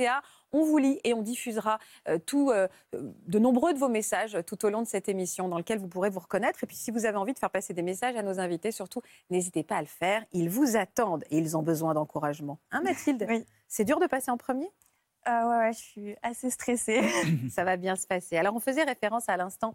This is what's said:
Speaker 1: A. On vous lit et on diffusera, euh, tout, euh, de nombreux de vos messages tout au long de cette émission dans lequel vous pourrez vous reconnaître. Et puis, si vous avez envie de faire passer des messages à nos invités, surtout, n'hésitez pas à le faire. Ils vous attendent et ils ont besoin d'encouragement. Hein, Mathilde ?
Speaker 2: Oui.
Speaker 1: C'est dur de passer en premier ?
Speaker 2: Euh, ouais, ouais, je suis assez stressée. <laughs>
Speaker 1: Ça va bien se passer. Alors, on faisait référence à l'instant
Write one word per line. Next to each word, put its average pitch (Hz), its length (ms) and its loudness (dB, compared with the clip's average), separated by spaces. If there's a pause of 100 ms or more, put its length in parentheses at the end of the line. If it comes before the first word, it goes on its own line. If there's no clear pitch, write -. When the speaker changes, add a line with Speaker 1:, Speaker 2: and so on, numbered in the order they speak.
Speaker 1:
A. 185 140 0 (300)
On 302 120 4
vous 302 140 4
lit 269 260 4
et 233 120 4
on 220 80 -2
diffusera, 214 560 -2 (280)
euh, 160 120 2
tout, 277 320 2
euh, 196 160 4 (260)
de 165 460 -2
nombreux 254 340 6
de 269 60 -4
vos 262 100 2
messages 214 560 -2
tout - 180 -8
au 214 60 4
long 220 140 0
de 226 40 -8
cette 196 220 -4
émission 185 400 -2
dans 170 80 -2
lequel 214 220 -2
vous 190 80 -8
pourrez 185 220 0
vous 190 100 -6
reconnaître. 214 440 -2
Et - 40 -4
puis, - 80 -12
si - 160 -10
vous 220 140 0
avez 208 120 0
envie 202 160 -2
de - 60 -18
faire 196 100 -2
passer 190 240 -4
des 175 80 -4
messages 190 340 -2
à 220 60 -4
nos 190 180 -2
invités, 180 320 -2
surtout, 208 300 -8 (300)
n'hésitez 180 320 0
pas 202 140 -2
à 160 40 -2
le 151 60 -6
faire. 208 360 0 (100)
Ils 170 160 2
vous 233 280 4
attendent 165 540 0
et 151 80 2
ils 165 180 0
ont 156 60 0
besoin 160 320 2
d'encouragement. 147 640 -4 (120)
Hein, 269 100 -2
Mathilde ? 285 460 0
Speaker 2:
Oui. 226 160 0 (240)
Speaker 1:
C'est - 180 0
dur 302 140 2
de 359 60 4
passer 262 240 0
en 247 80 0
premier ? 269 320 -4 (580)
Speaker 2:
Euh, 233 220 2
ouais, 233 80 4
ouais, 226 160 2
je 226 60 -14
suis 208 420 -12
assez 240 300 -4
stressée. 240 500 0
<laughs> 165 480 2
Speaker 1:
Ça 175 140 0
va 185 120 2
bien 185 200 0
se - 100 -6
passer. 180 320 -2
Alors, 202 180 2
on 233 40 -4
faisait 269 240 0
référence 240 460 -2
à 190 60 2
l'instant 185 400 -4